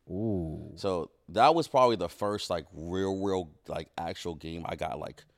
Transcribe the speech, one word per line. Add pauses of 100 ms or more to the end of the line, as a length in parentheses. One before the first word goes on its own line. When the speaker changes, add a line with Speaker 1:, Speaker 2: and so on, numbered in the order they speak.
Speaker 1:
Ooh.
Speaker 2:
So (180)
that
was
probably
the
first,
like,
real,
real, (180)
like,
actual
game
I
got,
like, (140)